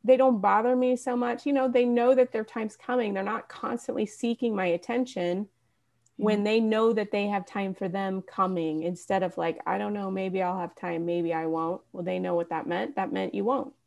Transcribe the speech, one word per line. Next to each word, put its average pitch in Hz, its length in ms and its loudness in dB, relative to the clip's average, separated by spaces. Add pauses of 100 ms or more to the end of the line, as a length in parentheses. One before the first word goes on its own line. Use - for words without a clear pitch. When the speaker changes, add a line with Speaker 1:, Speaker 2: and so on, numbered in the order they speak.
Speaker 1:
they 254 120 8
don't 254 240 6
bother 214 360 4
me 254 200 2
so 247 200 -4
much. 240 300 -2
You 285 60 2
know, 262 160 2
they 247 160 4
know 240 300 4
that 254 180 4
their 220 120 -2
time's 220 320 -6
coming. 233 380 -2
They're 190 100 -2
not 214 240 -6
constantly 240 580 -4
seeking 233 500 -2
my 185 100 0
attention 185 800 -2 (680)
Speaker 2:
Yeah. 208 100 -4
Speaker 1:
when 208 180 2
they 220 160 2
know 220 340 4
that 208 180 -2
they 202 160 0
have 202 180 -2
time 190 280 -4
for 190 140 -6
them 190 340 -4
coming 165 600 -2
instead 180 380 -2
of 180 160 -4
like, 165 280 -2
"I 185 120 -2
don't 208 160 -4
know, 196 160 -4
maybe 190 320 -2
I'll 180 160 -2
have 175 180 -8
time, 170 300 -6
maybe 170 280 0
I 165 120 -2
won't." 160 360 -2 (100)
Well, 180 120 -8
they 185 140 -2
know 180 160 -2
what 170 160 0
that 160 160 -4
meant. 190 300 -4
That 190 160 -4
meant 190 220 -4
you 202 100 -2
won't. 247 300 -2 (120)